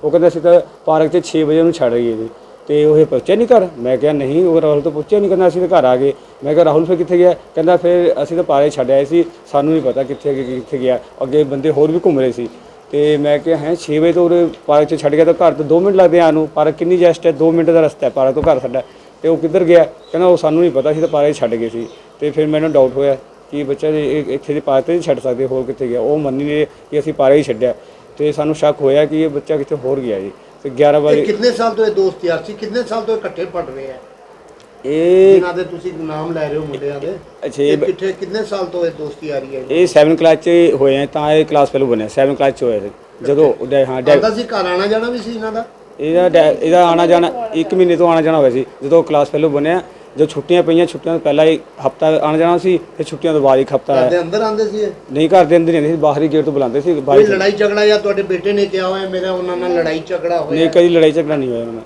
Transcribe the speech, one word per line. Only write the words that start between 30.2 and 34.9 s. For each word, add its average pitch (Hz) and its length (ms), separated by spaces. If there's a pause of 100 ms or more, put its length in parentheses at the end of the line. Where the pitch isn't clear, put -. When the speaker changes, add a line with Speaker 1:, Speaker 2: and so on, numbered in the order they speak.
Speaker 1:
ਤੇ 143 60
ਗਿਆਰਾਂ 147 300
Speaker 2:
ਇਹ 147 60
Speaker 1:
ਵਜੇ 151 160
Speaker 2:
ਕਿੰਨੇ 208 300
ਸਾਲ 226 220
ਤੋਂ 220 120
ਇਹ 214 60
ਦੋਸਤ 185 340
ਯਾਰ 165 220
ਸੀ, 214 60
ਕਿੰਨੇ 214 300
ਸਾਲ 220 180
ਤੋਂ 220 160
ਇਕੱਠੇ 190 280
ਪੜ੍ਹ 170 200 (100)
ਰਹੇ 135 160
ਆ? - 20 (920)
Speaker 1:
ਇਹ 180 480